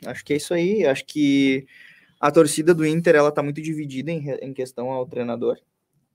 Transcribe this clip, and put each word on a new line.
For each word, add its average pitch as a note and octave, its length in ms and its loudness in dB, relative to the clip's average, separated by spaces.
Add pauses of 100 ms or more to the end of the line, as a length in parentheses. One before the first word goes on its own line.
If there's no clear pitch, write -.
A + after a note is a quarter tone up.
acho B2+ 200 -12
que C#3+ 80 -2
é D3 40 2
isso D3 160 -6
aí. F3+ 320 2
Acho C3+ 200 0
que C#3 600 0 (520)
a D3 120 2
torcida D#3 420 4
do D#3 120 0
Inter, E3 300 4
ela D3 160 4
tá D3+ 120 -2
muito D3 180 -6
dividida D3+ 500 -8
em E3 80 -6
re-, C#3 220 -8
em C3 120 -12
questão B2+ 380 -8
ao C3 160 -6
treinador, A#2+ 520 -4 (560)